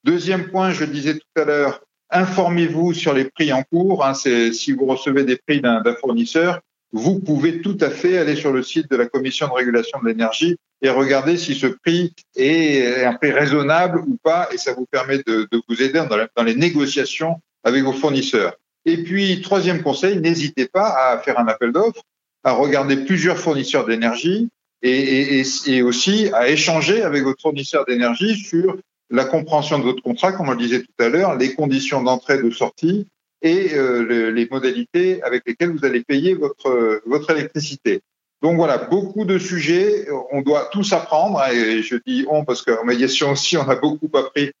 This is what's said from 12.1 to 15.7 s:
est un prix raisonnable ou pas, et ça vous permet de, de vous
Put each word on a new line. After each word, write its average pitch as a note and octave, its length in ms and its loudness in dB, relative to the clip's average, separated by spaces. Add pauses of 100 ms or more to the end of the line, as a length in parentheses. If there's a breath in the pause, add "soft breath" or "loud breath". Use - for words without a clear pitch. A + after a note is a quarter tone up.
est C3+ 680 2
un B2 100 2
prix C#3 180 0
raisonnable D3+ 760 2
ou C3 160 -2
pas, E3 300 2
et - 40 -6
ça C3 160 -4
vous B2+ 160 -6
permet C3+ 280 -2
de, A2 340 0
de A#2 160 0
vous A#2 140 -2